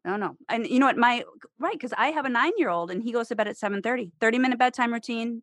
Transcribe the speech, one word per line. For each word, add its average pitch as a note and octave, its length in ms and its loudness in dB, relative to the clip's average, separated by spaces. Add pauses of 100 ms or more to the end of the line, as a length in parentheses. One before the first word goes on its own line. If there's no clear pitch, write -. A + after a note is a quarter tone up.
No, G3 120 -4
no. G3+ 200 -4 (120)
And A3+ 180 -2
you B3+ 140 2
know C#4 60 6
what? B3+ 100 4
My, A#3+ 260 4 (380)
right, F4+ 180 -4
'cause A3+ 180 -8
I A#3+ 140 2
have D#4 140 -4
a C4+ 40 -2
nine-year-old A#3+ 640 0
and F#3 120 -4
he A#3 100 -4
goes A#3 160 -2
to A3+ 80 -4
bed G#3+ 100 0
at G#3 100 -8
seven G3+ 260 -4
thirty. A#3 280 -4 (100)
Thirty A3+ 200 2
minute B3+ 180 2
bedtime B3 340 2
routine, A#3 500 -6